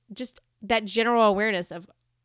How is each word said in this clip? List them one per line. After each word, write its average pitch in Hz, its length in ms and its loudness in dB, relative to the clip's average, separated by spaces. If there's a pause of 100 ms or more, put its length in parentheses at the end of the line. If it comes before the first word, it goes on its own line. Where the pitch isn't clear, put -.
(140)
just - 280 -12 (200)
that 220 240 -2
general 226 380 2
awareness 202 480 0
of, 175 180 -14 (360)